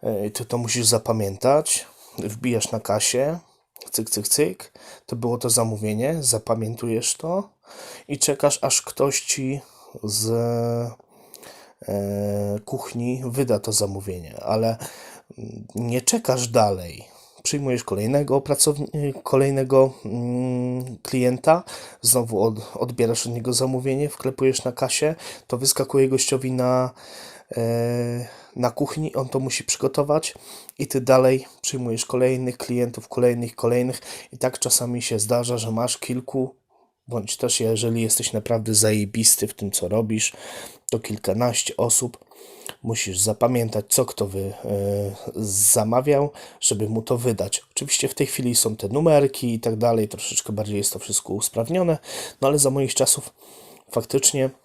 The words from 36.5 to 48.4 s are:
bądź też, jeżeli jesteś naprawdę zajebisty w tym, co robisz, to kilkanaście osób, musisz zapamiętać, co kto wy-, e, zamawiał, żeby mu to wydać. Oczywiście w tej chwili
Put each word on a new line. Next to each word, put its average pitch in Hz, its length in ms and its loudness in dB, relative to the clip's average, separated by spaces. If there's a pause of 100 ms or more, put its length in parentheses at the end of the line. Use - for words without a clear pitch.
bądź 117 300 -6
też, 120 220 0
jeżeli 113 420 2
jesteś 113 320 0
naprawdę 110 420 0
zajebisty 107 720 4
w - 60 -8
tym, 101 180 -6
co - 160 -2
robisz, 110 460 0 (580)
to 117 80 -2
kilkanaście 110 800 -2
osób, - 580 -2 (500)
musisz 107 340 -4
zapamiętać, 113 720 0
co - 160 4
kto - 220 -4
wy-, 95 260 -6 (120)
e, 101 500 -2 (200)
zamawiał, 120 960 2 (280)
żeby 107 300 0
mu 110 120 0
to 123 160 0
wydać. 113 540 -2
Oczywiście - 360 -2
w - 60 -2
tej 139 140 0
chwili 123 280 -2